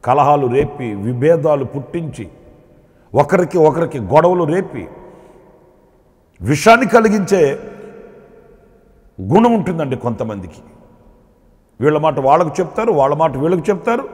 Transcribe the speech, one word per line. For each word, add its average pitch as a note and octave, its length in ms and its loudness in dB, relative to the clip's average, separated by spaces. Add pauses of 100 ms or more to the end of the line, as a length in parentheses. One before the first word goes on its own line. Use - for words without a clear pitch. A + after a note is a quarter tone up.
కలహాలు C#3+ 420 2
రేపి, A#2+ 480 -4
విభేదాలు C#3 680 0
పుట్టించి, C#3 640 -10 (840)
ఒకరికి F3 420 0
ఒకరికి D#3 420 2
గొడవలు D#3+ 440 2
రేపి, D3+ 440 -4 (1500)
విషాన్ని G3+ 460 4
కలిగించే G3 720 2 (1600)
గుణం G#3 320 2
ఉంటుందండి E3 420 -4
కొంతమందికి. A2 680 -8 (1200)
వీళ్ళ D3+ 160 2
మాట D3+ 220 0
వాళ్ళకు D3 400 2
చెప్తారు, A3 320 -2
వాళ్ళ C#3+ 240 2
మాట D3+ 220 -2
వీళ్ళకి E3 340 -2
చెప్తారు A#3 420 -4